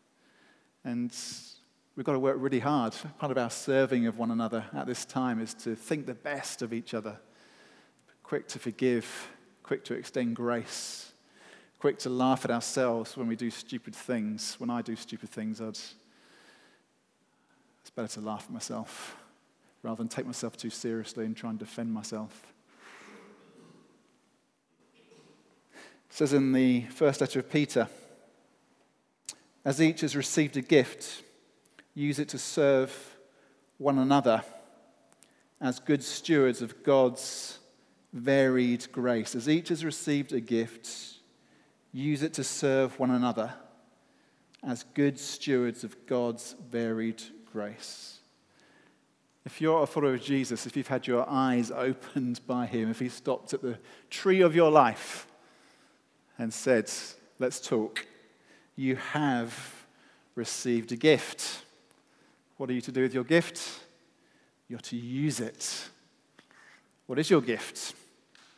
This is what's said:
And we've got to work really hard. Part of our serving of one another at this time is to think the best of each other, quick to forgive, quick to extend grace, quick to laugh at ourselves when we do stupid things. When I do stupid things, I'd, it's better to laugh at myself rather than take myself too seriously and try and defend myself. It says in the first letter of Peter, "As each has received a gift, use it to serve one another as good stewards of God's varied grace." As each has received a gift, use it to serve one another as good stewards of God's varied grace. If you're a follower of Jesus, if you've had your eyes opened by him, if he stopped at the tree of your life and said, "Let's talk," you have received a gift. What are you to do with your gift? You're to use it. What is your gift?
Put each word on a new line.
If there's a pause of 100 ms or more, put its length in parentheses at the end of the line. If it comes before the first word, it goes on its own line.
(840)
And (800)
we've
got
to
work
really
hard. (240)
Part
of
our
serving
of
one
another (100)
at
this
time
is
to
think
the
best
of
each
other, (1040)
quick
to
forgive, (340)
quick
to
extend
grace, (680)
quick
to
laugh
at
ourselves
when
we
do
stupid
things.
When
I
do
stupid
things,
I'd, (2000)
it's
better
to
laugh
at
myself (640)
rather
than
take
myself
too
seriously
and
try
and
defend
myself. (3250)
It
says
in
the
first
letter
of
Peter, (1800)
"As
each
has
received
a
gift, (720)
use
it
to
serve (600)
one
another (1160)
as
good
stewards
of
God's (540)
varied
grace."
As
each
has
received
a
gift, (720)
use
it
to
serve
one
another (1080)
as (100)
good
stewards
of
God's (160)
varied (300)
grace. (1200)
If
you're
a
follower
of
Jesus,
if
you've
had
your
eyes
opened
by
him,
if
he
stopped
at
the (300)
tree
of
your
life (1120)
and
said, (480)
"Let's
talk," (720)
you
have (480)
received
a
gift. (920)
What
are
you
to
do
with
your
gift? (1080)
You're
to
use
it. (1160)
What
is
your
gift? (640)